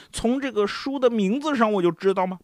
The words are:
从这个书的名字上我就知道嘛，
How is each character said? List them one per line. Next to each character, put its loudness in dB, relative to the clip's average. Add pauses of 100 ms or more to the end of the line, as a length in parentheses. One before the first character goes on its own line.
(120)
从 0
这 -4
个 0
书 -6
的 4
名 0
字 -2
上 2
我 0
就 4
知 0
道 -2
嘛， -8